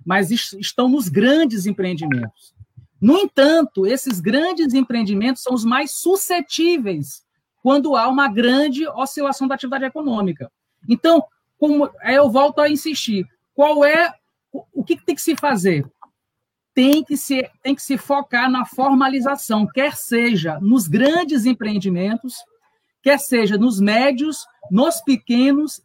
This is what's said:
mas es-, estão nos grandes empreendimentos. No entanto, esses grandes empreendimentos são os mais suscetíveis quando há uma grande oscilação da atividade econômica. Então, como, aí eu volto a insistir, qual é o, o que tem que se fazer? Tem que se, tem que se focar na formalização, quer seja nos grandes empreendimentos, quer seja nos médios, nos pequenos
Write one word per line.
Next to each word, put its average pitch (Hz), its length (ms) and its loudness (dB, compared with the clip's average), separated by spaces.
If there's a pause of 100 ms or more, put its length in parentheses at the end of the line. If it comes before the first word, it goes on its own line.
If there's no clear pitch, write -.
mas 185 260 0
es-, - 220 -4
estão 208 340 -2
nos 254 220 0
grandes 226 560 2
empreendimentos. 160 920 -6 (440)
No 269 160 6
entanto, 294 680 2
esses 247 320 -2
grandes 294 540 0
empreendimentos 233 680 0
são 254 120 -4
os 233 100 -2
mais 262 280 0
suscetíveis 320 1300 -2 (400)
quando 277 320 2
há 233 140 2
uma 269 180 2
grande 254 640 0
oscilação 269 580 -4
da 269 80 -2
atividade 262 300 -6
econômica. 214 680 -6 (360)
Então, 330 360 2 (340)
como, 294 320 0 (120)
aí 247 140 -2
eu 285 140 6
volto 277 300 0
a 294 100 4
insistir, 269 560 -4 (280)
qual 294 320 4
é 320 280 2 (380)
o, - 220 -14
o 269 100 -6
que - 140 -2
tem - 180 -4
que - 60 -12
se 330 160 -2
fazer? 180 520 0 (840)
Tem 277 280 4
que 285 140 -6
se, 262 340 -4 (140)
tem 269 100 -2
que - 80 -6
se 269 160 -4
focar 262 540 -2
na 254 140 -2
formalização, 262 1000 0
quer 285 300 -2
seja 202 640 -2
nos 208 260 2
grandes 269 600 2
empreendimentos, 208 880 -2 (640)
quer 277 160 4
seja 220 400 0
nos 214 220 0
médios, 254 680 0 (240)
nos 294 300 2
pequenos 277 840 0